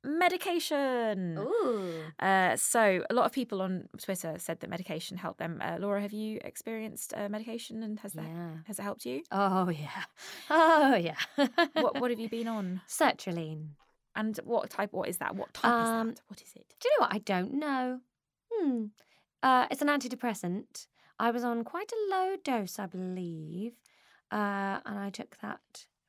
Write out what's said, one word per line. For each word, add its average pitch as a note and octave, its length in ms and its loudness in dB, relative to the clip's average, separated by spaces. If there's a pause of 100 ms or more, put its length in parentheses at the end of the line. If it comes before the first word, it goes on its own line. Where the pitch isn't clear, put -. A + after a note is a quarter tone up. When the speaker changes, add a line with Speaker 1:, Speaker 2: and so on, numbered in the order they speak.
Speaker 1:
medication. C#4 1300 0
Speaker 2:
Ooh. G#3+ 640 0 (160)
Speaker 1:
Uh, F#3 380 4
so G3+ 520 4
a A3+ 40 0
lot B3 120 6
of A#3 60 2
people A3+ 300 -2
on F#3 260 -2 (100)
Twitter E3+ 400 -6
said E3+ 220 -6
that F3 100 -12
medication F3 480 -8
helped - 220 -8
them. E3+ 220 -4
Uh, E3+ 180 -4
Laura, G3+ 220 -2
have G#3 100 -6
you G#3+ 320 -6
experienced, - 720 -10
uh, G3+ 140 -4
medication, A3+ 540 -8
and G#3+ 160 -6
has G3 140 -10
that, D#3+ 120 -8
Speaker 2:
Yeah. E3 280 -8 (120)
Speaker 1:
has G3+ 140 -8
it - 20 -8
helped G3+ 240 -6
you? C4 160 -6 (100)
Speaker 2:
Oh, F#3+ 380 4
yeah. D3 340 -4 (460)
Oh, D4+ 460 8
yeah. E3+ 220 0 (200)
<laughs> C#4 100 6 (260)
Speaker 1:
What, C4+ 280 2
what B3 80 2
have A#3 100 0
you A3+ 80 -4
been A3+ 200 -2
on? F#3+ 420 -2
Speaker 2:
Sertraline. D#3+ 760 0 (480)
Speaker 1:
And G#3+ 280 -2
what - 280 0
type, G3 200 -2
what - 160 -2
is F3+ 120 -4
that? - 160 -2
What - 180 -6
type A#3+ 180 2
Speaker 2:
Um, A3+ 380 2
Speaker 1:
is - 60 -6
that? - 120 -20
What - 140 -16
is - 140 -20
it? - 260 -20
Speaker 2:
do B4 80 2
you D5+ 100 6
know A3+ 60 6
what? - 80 0
I G#3+ 60 0
don't F#3+ 340 0
know. C4 460 0 (520)
Hmm. C4+ 340 0 (580)
Uh, B3+ 260 6
it's C#4 140 -2
an D4 60 2
antidepressant. A#3 1000 -4 (320)
I A#3 100 4
was A#3+ 140 0
on A#3 200 -2
quite F4+ 280 -8
a G#4+ 180 -2
low F#4+ 340 0
dose, A3 360 -2
I G3 80 -4
believe, F3+ 880 -6 (580)
uh, G3+ 520 -2
and G#3 140 -6
I G3+ 140 -4
took - 300 -12
that - 440 -12 (240)